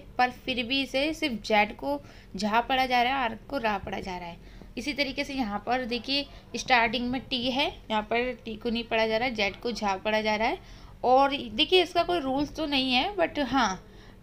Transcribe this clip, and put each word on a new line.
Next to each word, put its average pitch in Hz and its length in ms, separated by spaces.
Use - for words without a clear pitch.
पर 247 140
फिर 254 180
भी 269 200
इसे 277 320
सिर्फ 262 280
जेड 208 320
को 285 260
झा 208 260
पढ़ा 262 240
जा 247 180
रहा 247 100
है, 277 80
आर 226 140
को 277 100
रा 214 200
पढ़ा 202 200
जा 185 180
रहा 175 100
है। - 240
इसी 254 160
तरीके 277 300
से 277 100
यहाँ 208 260
पर 254 260
देखिए 269 400
स्टार्टिंग 240 520
में 254 120
टी 240 220
है, 269 380
यहाँ 214 120
पर 240 320
टी 220 200
को 226 140
नहीं 226 140
पढ़ा 220 240
जा 220 100
रहा 247 100
है, 240 80
जेड 202 200
को 240 160
झा 202 240
पढ़ा 214 260
जा 214 140
रहा 220 120
है। 339 120
और 269 300
देखिए 311 300
इसका 339 200
कोई 349 160
रूल्स 269 360
तो 311 100
नहीं 262 280
है, 349 220
but 330 260
हाँ 233 420